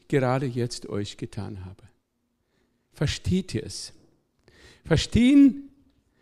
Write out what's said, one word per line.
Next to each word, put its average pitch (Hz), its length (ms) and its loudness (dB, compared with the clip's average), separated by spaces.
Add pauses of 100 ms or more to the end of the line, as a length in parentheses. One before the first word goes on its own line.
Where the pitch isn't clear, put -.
gerade 135 380 0
jetzt 120 420 -8
euch 104 260 -8
getan 101 480 -12
habe? 92 200 -20 (1080)
Versteht - 640 -4
ihr 113 100 -4
es?“ - 300 -14 (880)
Verstehen 254 880 4 (520)